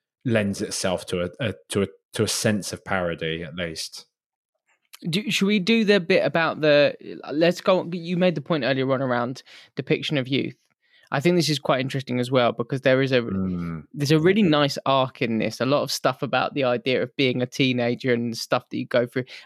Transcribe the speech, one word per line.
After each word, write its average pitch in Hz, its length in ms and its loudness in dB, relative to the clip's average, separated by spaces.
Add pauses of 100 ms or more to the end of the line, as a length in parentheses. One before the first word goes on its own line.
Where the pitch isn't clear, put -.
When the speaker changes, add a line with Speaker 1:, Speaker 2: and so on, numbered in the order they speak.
(240)
Speaker 1:
lends 104 380 0
itself 92 440 -4
to 90 180 -4
a, 90 60 -6 (100)
a, 110 140 -4 (160)
to 101 120 0
a, 95 40 -2 (260)
to 117 100 0
a 104 60 0
sense 104 440 -2
of 90 120 -14
parody, 85 580 -4
at 80 140 -12
least. 85 500 -10 (1040)
Speaker 2:
Do, 202 220 -4
should 196 140 0
we 214 120 2
do 220 260 2
the 202 140 4
bit 175 260 2
about 151 360 0
the, 147 340 6 (380)
let's 165 280 2
go, 180 320 2
you 175 240 -6
made 175 200 2
the 156 40 -6
point 151 220 -2
earlier 131 300 0
on 131 100 0
around 123 400 -2 (320)
depiction - 420 -2
of 127 120 -2
youth. - 260 -2 (560)
I 139 100 -2
think 175 160 2
this 156 140 2
is 143 80 0
quite 135 220 0
interesting 131 400 -4
as 120 100 -4
well, 123 220 4
because 127 300 -6
there 131 200 4
is 135 100 0
a, 127 80 4
Speaker 1:
Mm. 90 720 -4
Speaker 2:
there's 143 200 0
a 156 60 6
really 190 240 4
nice 147 440 2
arc 131 340 0
in 113 160 0
this, 110 240 -2
a 120 60 0
lot 135 160 2
of 139 100 -6
stuff - 300 -2
about 127 320 -2
the 143 100 -2
idea 123 380 0
of 127 140 -6
being 127 260 0
a 123 40 -2
teenager 123 680 0
and 117 200 -2
stuff - 360 -4
that 120 80 -6
you 127 80 -6
go 123 180 2
through. 127 200 -6 (220)